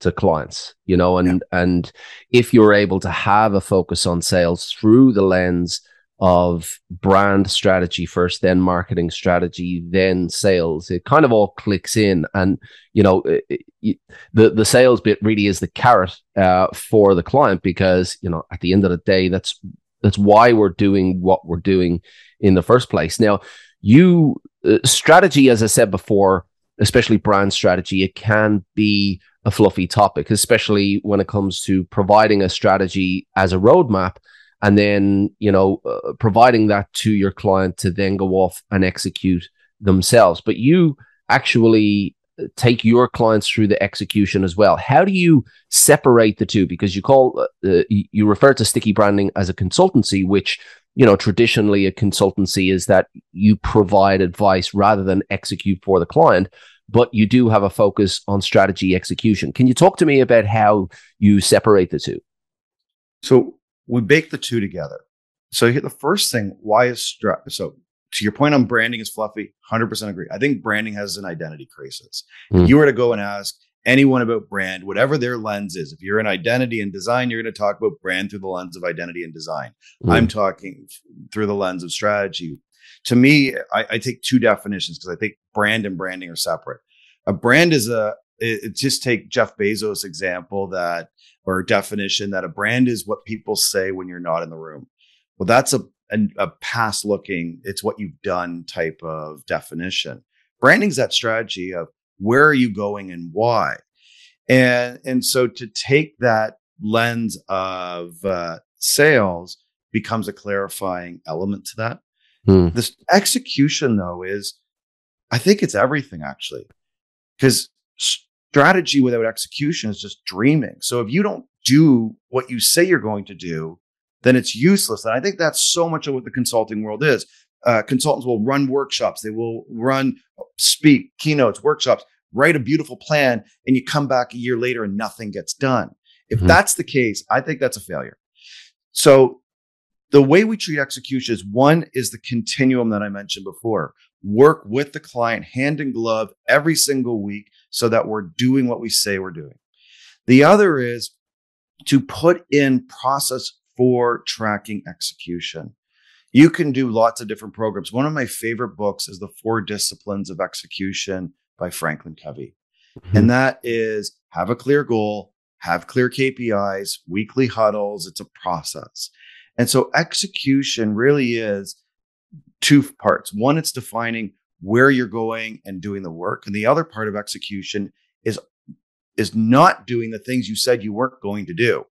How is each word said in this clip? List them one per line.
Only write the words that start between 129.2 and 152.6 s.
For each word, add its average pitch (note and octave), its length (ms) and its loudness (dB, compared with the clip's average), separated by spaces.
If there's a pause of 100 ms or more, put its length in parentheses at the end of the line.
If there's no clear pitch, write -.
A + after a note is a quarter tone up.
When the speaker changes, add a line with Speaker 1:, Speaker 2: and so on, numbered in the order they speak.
Speaker 2:
They A2 80 -10
will A2+ 400 -10
run, C3 460 -2 (420)
speak, - 600 2
keynotes, C#3 440 -2
workshops, D3+ 420 -2 (280)
write D3 240 2
a C3+ 40 -2
beautiful D3 360 -6
plan, C3 460 -2 (240)
and C3 100 2
you B2+ 80 -4
come D3 220 -2
back B2 280 -2
a A#2+ 40 -14
year A#2+ 200 -4
later A#2+ 260 -4
and G2 120 -6
nothing G#2+ 340 -10
gets F#2+ 240 -12
done. B2+ 360 -2 (380)
If A2 100 -2
Speaker 1:
Mm-hmm. F2+ 100 0
Speaker 2:
that's F#3 260 4
the E3 100 -8
case, A#2+ 460 -2
I B2 100 0
think C#3+ 200 -8
that's B2 180 -4
a - 20 -14
failure. C2+ 380 -12 (720)
So C3+ 500 6 (680)
the C#3+ 120 8
way E3 220 4
we A3 140 -4
treat D3+ 200 -8
execution B2+ 560 -6
is, F#2 80 -10
one C3+ 520 2
is B2 160 -6
the A2+ 80 -18
continuum A#2+ 720 -2
that G#2 120 -4
I G#2 60 -8
mentioned G2+ 360 -12
before. F#2+ 500 -6 (280)
Work A#2 440 2
with C3+ 260 -6
the D3+ 80 -12
client A#2 440 -6
hand C3+ 360 -6
in C3+ 120 -8
glove A2+ 400 -6 (160)
every D3 280 0
single A#2+ 460 -4
week G2+ 240 -12 (240)
so - 180 -2
that A2+ 180 0
we're G#2 300 -8
doing B2+ 320 0
what A#2+ 120 -6
we A#2 80 -10
say G2+ 300 -4
we're F#2 140 -10
doing. D#2 260 -18 (680)
The C3 180 8
other F#3 340 4
is A#2+ 380 -8 (720)
to C#3 120 2
put E3 520 -2
in C3+ 360 0